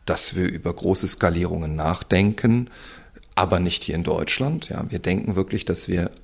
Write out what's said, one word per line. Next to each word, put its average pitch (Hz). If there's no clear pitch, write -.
dass -
wir 92
über 87
große 92
Skalierungen 85
nachdenken, 101
aber 90
nicht 90
hier -
in 85
Deutschland. 107
Ja, -
wir -
denken 92
wirklich, 95
dass -
wir 87